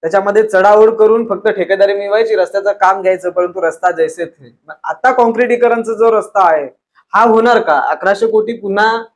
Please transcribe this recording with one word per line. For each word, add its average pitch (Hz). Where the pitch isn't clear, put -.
त्याच्यामध्ये 196
चढाओढ 214
करून 226
फक्त 202
ठेकेदारी 196
मिळवायची, 208
रस्त्याचं 190
काम 196
घ्यायचं, 185
परंतु 180
रस्ता 170
जैसे 165
थे. 131
मग 156
आता 196
काँक्रिटीकरणचा 240
जो 226
रस्ता 190
आहे 143
हा 202
होणार 226
का? 151
अकराशे 185
कोटी 220
पुन्हा 208